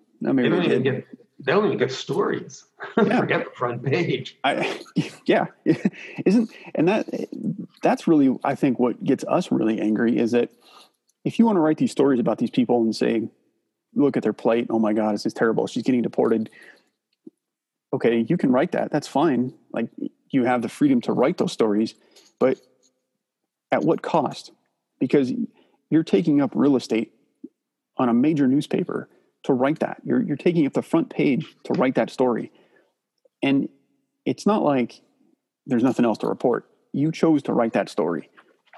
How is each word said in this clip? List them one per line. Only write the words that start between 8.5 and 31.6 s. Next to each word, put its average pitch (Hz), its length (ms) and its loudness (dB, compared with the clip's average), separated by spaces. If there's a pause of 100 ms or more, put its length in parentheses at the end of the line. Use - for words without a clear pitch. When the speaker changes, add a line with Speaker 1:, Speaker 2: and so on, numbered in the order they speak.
Speaker 1:
think, 131 240 0
what 120 260 -2
gets - 200 0
us - 280 0
really 110 280 0
angry 113 360 0
is 117 140 0
that 120 200 0 (760)
if 147 120 -4
you 233 60 6
wanna 208 160 2
write 156 160 2
these 131 160 -2
stories 131 280 2
about 120 180 -2
these 113 120 -2
people 120 300 2
and 113 160 0
say, 117 320 0 (640)
"Look 135 220 2
at 127 60 -2
their 110 100 0
plight, 117 380 0
oh 113 80 0
my 107 160 2
God, 107 180 0
this 101 140 -4
is 110 80 -6
terrible, 113 320 0
she's 120 160 -6
getting 123 180 0
deported." 113 480 0 (1400)
Okay, 117 360 2
you 175 100 2
can 135 140 2
write 135 200 2
that, - 180 -2
that's 147 180 -4
fine. 135 440 0 (200)
Like, 117 160 -4 (420)
you 131 140 2
have 123 180 0
the 110 60 -4
freedom 135 340 2
to 113 100 -2
write 123 260 0
those - 140 -2
stories, 110 420 0 (440)
but 127 200 2 (1120)
at 127 100 0
what 151 180 0
cost? - 520 -4 (460)
Because 135 340 2 (580)
you're 156 140 2
taking 165 360 2
up 139 140 0
real 135 220 4
estate 117 360 -2 (840)
on 127 100 2
a 117 60 2
major 143 320 2
newspaper - 600 -2 (340)
to - 100 0
write 135 280 0
that. - 240 -6
You're, 123 180 0
you're 151 140 -4
taking 165 300 2
up 139 60 -4
the - 100 -2
front - 280 -2
page 147 340 0 (200)